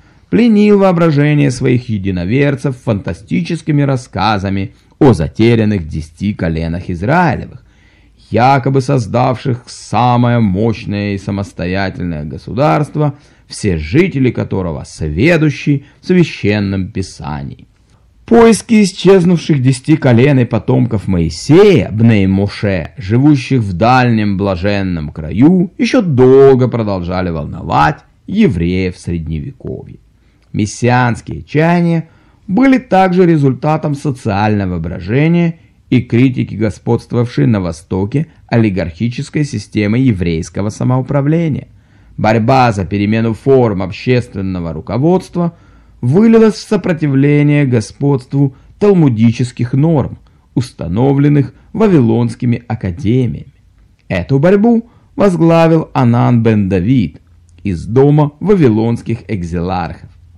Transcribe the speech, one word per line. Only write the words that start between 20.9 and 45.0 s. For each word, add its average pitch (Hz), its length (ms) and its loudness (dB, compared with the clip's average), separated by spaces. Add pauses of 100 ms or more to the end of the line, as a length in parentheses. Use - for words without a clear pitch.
Моисея, 120 840 2
Бней 107 340 4
Моше, 98 680 -2
живущих 127 640 2
в 98 140 -4
дальнем 110 640 0
блаженном 95 720 -4
краю, 147 680 0
ещё 240 240 0
долго 131 680 4
продолжали 92 600 -4
волновать 85 720 -2 (280)
евреев 92 680 0
Средневековья. 80 1040 -10 (560)
Мессианские 117 880 -2
чаяния 165 640 0 (380)
были 254 320 2
также 185 480 2
результатом 151 680 0
социального 104 840 -2
брожения 143 800 -2 (320)
и 127 100 4
критики 123 540 0
господствовавшей 117 920 -4
на 110 140 0
Востоке 95 680 -6 (200)
олигархической 117 960 -2
системы 107 540 -4
еврейского 95 720 -2
самоуправления. 135 1000 -2 (480)
Борьба 117 560 2
за 95 140 -4
перемену 107 480 -2
форм 117 480 2
общественного 95 880 -4
руководства 170 840 -4 (420)